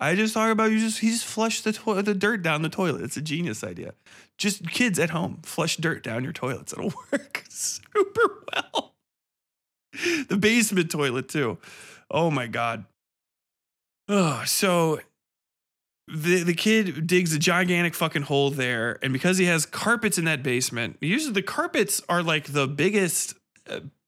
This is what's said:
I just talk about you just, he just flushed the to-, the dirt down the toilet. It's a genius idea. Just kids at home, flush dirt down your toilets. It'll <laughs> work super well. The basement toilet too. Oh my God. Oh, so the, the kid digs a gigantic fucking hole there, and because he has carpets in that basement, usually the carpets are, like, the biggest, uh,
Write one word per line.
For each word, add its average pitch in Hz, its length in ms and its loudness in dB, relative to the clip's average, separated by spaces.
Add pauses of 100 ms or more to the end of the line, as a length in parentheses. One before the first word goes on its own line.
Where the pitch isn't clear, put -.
I 156 160 2
just 220 180 2
talk 220 160 2
about 220 220 4
you 220 80 4
just, 220 180 0
he 220 120 2
just 226 140 -2
flushed 220 380 -2
the 214 100 0
to-, 202 300 0
the 208 120 2
dirt 208 280 2
down 156 200 0
the 160 60 0
toilet. 160 340 0
It's - 140 -8
a 139 60 -6
genius 151 400 -4
idea. 92 320 -10 (420)
Just 185 320 -4
kids 214 300 0
at 160 120 0
home, 165 340 -4
flush - 320 -4
dirt 160 260 -4
down 123 220 -4
your 165 80 -8
toilets. 123 400 -8
It'll - 200 -6 (100)
<laughs> - 100 -10
work - 360 -6
super - 1040 -2
well. - 420 -6 (1300)
The 190 80 0
basement 208 540 4
toilet 131 380 -2
too. 120 300 -2 (520)
Oh 160 220 2
my 123 160 0
God. 113 380 -4 (1200)
Oh, 165 360 2
so 170 540 2 (1080)
the, 170 340 2
the 170 120 2
kid 185 520 2
digs 175 260 4
a 151 60 2
gigantic 175 560 2
fucking 156 280 0
hole 139 280 2
there, 123 500 -2
and 135 120 -2
because 180 260 2
he 185 80 4
has 165 180 2
carpets 220 540 0
in 165 60 0
that 156 180 0
basement, 120 580 -2
usually 247 320 -2
the 196 80 0
carpets 294 680 -2
are, 175 120 2
like, 156 320 -2
the 139 140 2
biggest, 175 680 0 (360)
uh, - 100 -8 (280)